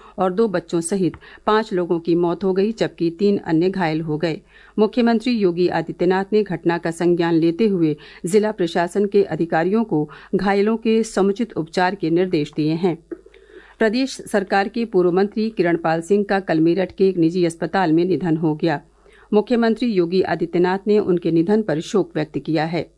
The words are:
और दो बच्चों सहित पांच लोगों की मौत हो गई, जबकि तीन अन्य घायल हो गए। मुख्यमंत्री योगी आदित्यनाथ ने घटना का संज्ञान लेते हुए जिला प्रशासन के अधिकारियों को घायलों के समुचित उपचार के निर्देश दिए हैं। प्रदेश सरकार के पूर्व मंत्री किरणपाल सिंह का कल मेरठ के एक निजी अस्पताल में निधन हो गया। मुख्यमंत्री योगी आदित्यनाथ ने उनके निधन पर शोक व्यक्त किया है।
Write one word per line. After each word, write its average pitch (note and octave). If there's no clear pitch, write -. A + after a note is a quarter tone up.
और F#3
दो A3+
बच्चों F3
सहित F3+
पांच G#3+
लोगों F3
की E3+
मौत E3+
हो F#3+
गई, G3
जबकि E3+
तीन G3+
अन्य E3+
घायल E3+
हो D#3
गए। E3
मुख्यमंत्री A3+
योगी F3+
आदित्यनाथ F3+
ने G#3+
घटना E3+
का E3
संज्ञान E3+
लेते E3
हुए E3
जिला G#3
प्रशासन F#3
के G3+
अधिकारियों E3+
को D#3
घायलों G3+
के A3+
समुचित G3
उपचार F3+
के F3
निर्देश F3
दिए D#3
हैं। E3+
प्रदेश A#3+
सरकार G3
के A#3
पूर्व F3+
मंत्री G3+
किरणपाल E3
सिंह G3+
का G3
कल D#3+
मेरठ F3+
के F#3+
एक F#3+
निजी E3+
अस्पताल E3+
में E3
निधन E3+
हो D#3+
गया। D3+
मुख्यमंत्री A3+
योगी F#3
आदित्यनाथ F3+
ने G#3
उनके F3
निधन E3+
पर D#3
शोक -
व्यक्त D3+
किया D#3
है। E3